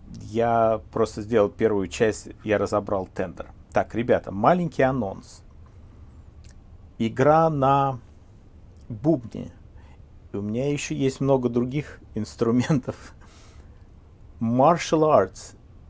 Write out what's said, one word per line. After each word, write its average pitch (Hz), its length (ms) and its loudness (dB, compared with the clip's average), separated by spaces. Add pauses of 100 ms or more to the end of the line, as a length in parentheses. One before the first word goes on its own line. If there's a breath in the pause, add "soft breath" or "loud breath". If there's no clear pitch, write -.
(200)
я 113 600 0 (100)
просто 113 320 -2
сделал 104 260 4
первую 104 380 0
часть, - 420 -2 (140)
я 104 160 0
разобрал 98 480 -2
тендер. - 460 -8 (200)
Так, 101 220 0
ребята, 113 380 0
маленький 147 500 2
анонс. 120 600 -4 (1500)
Игра 135 520 4
на 139 500 0 (880)
бубне. 117 640 -4 (800 soft breath)
И - 40 -8
у 101 60 -6
меня 120 300 -4
еще 143 240 -6
есть 139 240 -2
много 135 280 2
других 123 520 -4 (160)
инструментов. 123 1000 -2 (1300 soft breath)
Martial 139 600 2
arts, 131 520 2 (360)